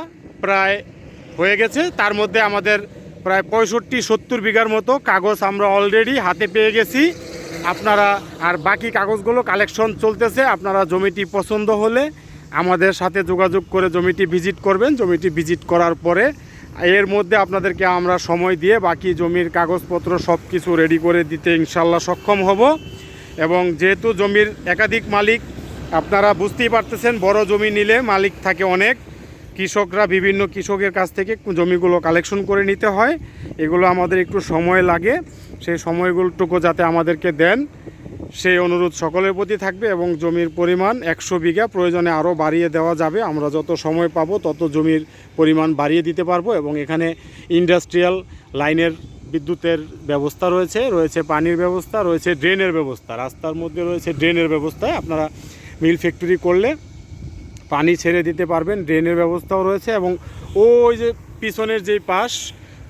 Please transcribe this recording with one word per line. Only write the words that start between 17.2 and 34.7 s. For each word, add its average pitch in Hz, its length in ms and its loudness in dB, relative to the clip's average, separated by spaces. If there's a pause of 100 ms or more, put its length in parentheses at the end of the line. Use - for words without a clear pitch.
আপনাদেরকে 185 420 -2
আমরা 180 300 2 (140)
সময় 175 260 2
দিয়ে 180 240 4
বাকি 175 340 -2
জমির 170 340 0 (100)
কাগজপত্র 170 540 0 (160)
সব 170 120 2 (120)
কিছু 180 240 -4
রেডি 160 220 4
করে 170 260 2
দিতে 156 320 -4
ইনশাল্লাহ 165 540 2
সক্ষম 196 300 0 (100)
হব। 196 120 4 (760)
এবং 165 240 2 (180)
যেহেতু 190 340 2
জমির 202 360 2 (160)
একাধিক 208 380 0 (120)
মালিক, 208 260 2 (500)
আপনারা 196 380 2 (120)
বুঝতেই 214 340 0
পারতেছেন, 226 380 0 (120)
বড় 202 200 4
জমি 208 260 0
নিলে 208 300 2
মালিক 196 320 0 (100)
থাকে 185 200 -2
অনেক, 190 320 2 (600)
কৃষকরা, 190 480 0 (120)
বিভিন্ন 196 320 2
কৃষকের 196 440 -2
কাছ 185 260 0
থেকে 196 160 -2 (240)
জমিগুলো 175 400 2 (100)
কালেকশন 175 320 0 (100)
করে 196 220 2
নিতে 202 160 0
হয়। 214 260 2 (440)
এগুলো 160 300 2
আমাদের 180 320 2
একটু 185 200 0 (120)
সময় 175 400 2